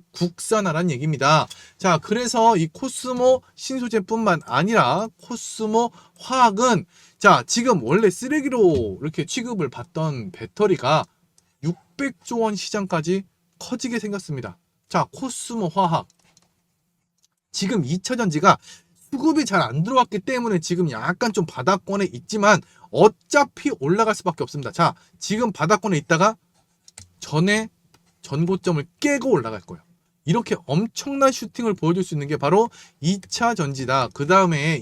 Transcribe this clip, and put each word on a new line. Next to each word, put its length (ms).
국산화란 800
얘기입니다. 560
자, 200
그래서 580
이 120
코스모 760
신소재뿐만 880
아니라 640
코스모 680
화학은, 680
자, 280
지금 380
원래 260
쓰레기로 920
이렇게 240
취급을 420
받던 640
배터리가 720
육백 640
조 140
원 180
시장까지 680
커지게 420
생겼습니다. 580
자, 240
코스모 560
화학. 380
지금 320
이 180
차 140
전지가 420
수급이 320
잘 160
안 220
들어왔기 380
때문에 380
지금 320
약간 420
좀 140
바닥권에 640
있지만 480
어차피 880
올라갈 360
수밖에 280
없습니다. 300
자, 220
지금 340
바닥권에 460
있다가 380
전에 480
전고점을 640
깨고 300
올라갈 300
거예요. 220
이렇게 320
엄청난 640
슈팅을 440
보여줄 300
수 100
있는 120
게 100
바로 340
이 280
차 260
전지다. 600
그 120
다음에 560